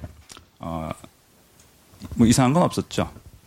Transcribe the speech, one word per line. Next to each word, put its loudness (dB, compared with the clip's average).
어, -8
뭐 4
이상한 4
건 4
없었죠? -2